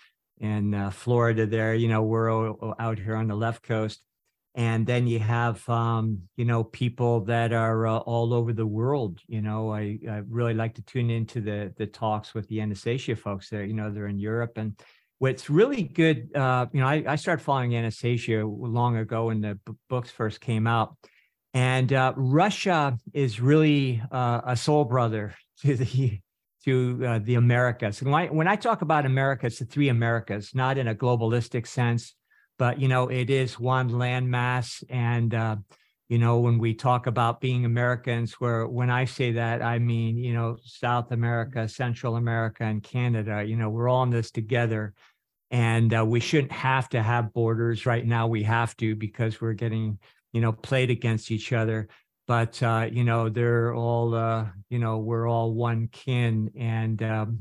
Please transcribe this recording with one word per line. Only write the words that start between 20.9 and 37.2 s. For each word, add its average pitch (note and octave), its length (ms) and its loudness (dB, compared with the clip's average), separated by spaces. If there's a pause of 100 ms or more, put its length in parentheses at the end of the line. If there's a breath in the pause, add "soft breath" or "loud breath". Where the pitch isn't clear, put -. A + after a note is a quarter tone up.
And, B2+ 400 2
uh, C3 240 2
Russia D3 840 2 (140)
is B2 280 0
really, C#3 680 4
uh, A#2+ 360 0
a B2+ 100 0
soul D3 300 2
brother A2 480 0 (120)
<laughs> - 140 -20
to C#3 160 2
the, B2 420 0 (460)
to, B2+ 420 2
uh, A#2 160 0
the A#2+ 120 0
Americas. A#2+ 680 4
And C3 100 -2
when D3+ 120 2
I, E3+ 60 -2
when D#3 200 2
I G#3 80 4
talk A3+ 240 0
about D3+ 240 2
America, C3+ 440 2
it's - 100 -6
the B2+ 80 -8
three C#3+ 240 2
Americas, A#2 640 0
not C3 240 0
in C3 100 0
a A2 60 0
globalistic A#2 720 0
sense, A#2+ 480 -2 (440 soft breath)
but, B2 220 0
you C3+ 80 2
know, B2+ 200 2
it B2 200 -2
is C3 320 0
one B2+ 300 2
landmass. B2 960 -2
And, A#2+ 460 0
uh, A2+ 220 0 (520 soft breath)
you A#2 100 2
know, A#2 200 4
when A#2+ 200 4
we A2+ 140 2
talk A#2+ 340 0
about A#2+ 340 0